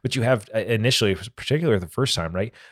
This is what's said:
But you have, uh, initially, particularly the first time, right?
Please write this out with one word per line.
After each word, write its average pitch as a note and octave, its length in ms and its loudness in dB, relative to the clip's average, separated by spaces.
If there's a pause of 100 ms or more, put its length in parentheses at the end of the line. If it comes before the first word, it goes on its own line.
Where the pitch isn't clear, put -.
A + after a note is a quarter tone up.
But B2+ 120 -4
you C3 80 0
have, A#2 320 2
uh, A2+ 40 0
initially, A2 580 2 (180)
particularly C#3+ 460 0
the E2+ 80 -8
first B2+ 260 -2
time, E2 180 -4
right? G2 220 -4 (180)